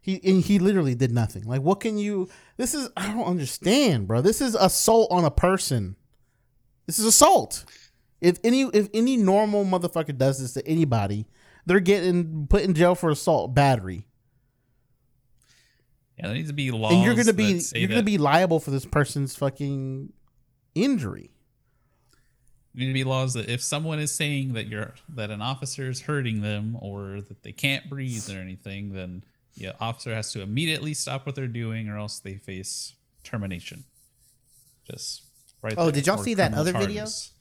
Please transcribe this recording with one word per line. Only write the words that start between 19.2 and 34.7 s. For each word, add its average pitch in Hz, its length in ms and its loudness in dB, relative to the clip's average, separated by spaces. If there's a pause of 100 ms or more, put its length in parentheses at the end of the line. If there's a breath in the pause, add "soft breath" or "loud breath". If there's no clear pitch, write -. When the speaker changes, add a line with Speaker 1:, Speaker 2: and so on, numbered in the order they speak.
Speaker 1:
fucking 135 760 -6 (640)
injury. 175 560 -2 (1400)
Speaker 2:
There 120 120 -10
need - 20 -2
to 135 60 -2
be 131 100 0
laws 131 300 0
that 110 160 -6
if 123 120 -4
someone 156 380 -4
is 151 100 -2
saying 139 440 -2
that 110 140 -6
you're, 107 260 -8 (160)
that 110 200 -8
an 104 120 -8
officer 131 480 -8
is 127 120 -8
hurting 123 380 -4
them 107 400 -4
or 101 400 -10
that - 220 -18
they 107 100 -16
can't 139 380 -4
breathe 127 400 -8
or 98 80 -10
anything, 98 560 -12
then 92 280 -12 (340)
the 95 240 -12
officer 117 340 -8
has 110 180 -8
to 110 100 -10
immediately 151 520 -4
stop 131 320 -8
what 139 100 -8
they're 135 120 -8
doing 113 400 -6
or 104 100 -8
else 104 200 -10
they 98 160 -12
face - 600 -12 (280)
termination. 95 600 -10 (1080)